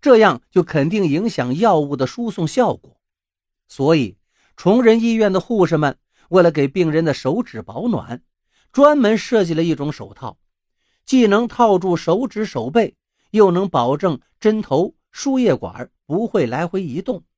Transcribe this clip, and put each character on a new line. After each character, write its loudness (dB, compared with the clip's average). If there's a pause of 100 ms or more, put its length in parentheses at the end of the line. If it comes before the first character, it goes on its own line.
这 6
样 4
就 0
肯 -2
定 -2
影 -2
响 -4
药 2
物 -4
的 -2
输 -8
送 -4
效 0
果。 -20 (680)
所 0
以 -2 (400)
崇 2
仁 4
医 0
院 0
的 0
护 0
士 -2
们 -2 (300)
为 4
了 4
给 -2
病 -2
人 0
的 0
手 -4
指 -12
保 -10
暖， -6 (480)
专 4
门 2
设 0
计 -4
了 0
一 0
种 -8
手 -16
套， -16 (680)
既 2
能 2
套 2
住 -2
手 -2
指 -6
手 -8
背， 0 (380)
又 6
能 -2
保 -2
证 -4 (180)
针 0
头、 -2 (160)
输 -4
液 2
管 -8 (160)
不 -4
会 -2
来 -6
回 -6
移 -8
动。 -8 (140)